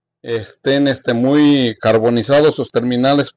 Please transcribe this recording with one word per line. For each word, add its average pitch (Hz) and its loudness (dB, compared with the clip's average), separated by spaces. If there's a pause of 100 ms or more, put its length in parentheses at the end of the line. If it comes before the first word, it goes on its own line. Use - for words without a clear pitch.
(220)
estén, 135 -4
este, 131 -4
muy 135 2
carbonizados 120 2
sus 127 -8
terminales 123 -2